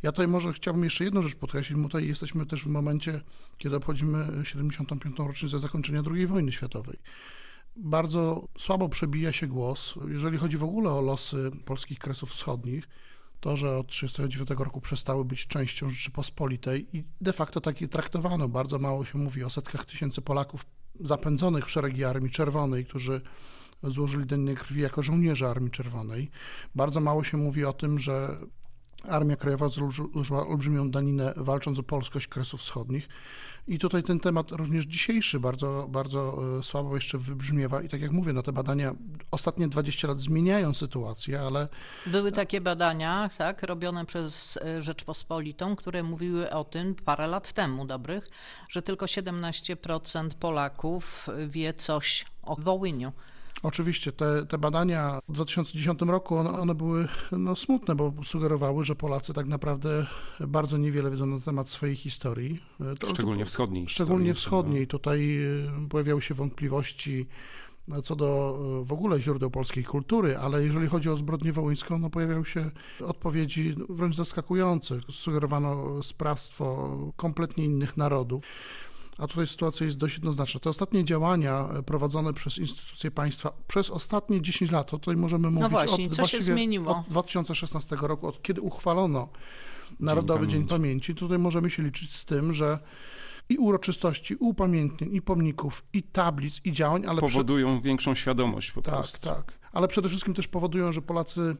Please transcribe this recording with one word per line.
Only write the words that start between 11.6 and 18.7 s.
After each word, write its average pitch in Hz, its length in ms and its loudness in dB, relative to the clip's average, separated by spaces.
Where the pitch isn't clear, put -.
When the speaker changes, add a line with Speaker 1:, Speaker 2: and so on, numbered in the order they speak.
Speaker 1:
polskich 135 340 -6
Kresów - 320 -6
Wschodnich, 127 560 -4
to, 147 180 0
że 139 200 0
od 131 100 -4
trzydziestego 139 400 -2
dziewiątego 131 360 -2
roku 135 180 -4
przestały 135 440 0
być 131 220 -4
częścią 139 420 -2
Rzeczypospolitej 131 1080 -4
i 156 60 -4
de 185 120 2
facto 160 280 -2
tak 156 200 -2
je 160 60 -4
traktowano. 160 640 0
Bardzo 135 300 0